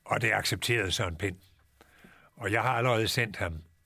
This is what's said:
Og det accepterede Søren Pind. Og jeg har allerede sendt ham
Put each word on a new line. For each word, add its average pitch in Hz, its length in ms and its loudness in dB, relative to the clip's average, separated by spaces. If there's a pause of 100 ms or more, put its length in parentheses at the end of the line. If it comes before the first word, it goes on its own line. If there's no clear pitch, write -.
Og 107 160 0
det 110 120 2
accepterede 101 600 0
Søren 90 240 -2
Pind. 92 200 -4 (1000)
Og 104 160 -4
jeg 113 100 2
har 123 80 2
allerede 117 380 2
sendt 113 280 -2
ham 82 280 -6 (220)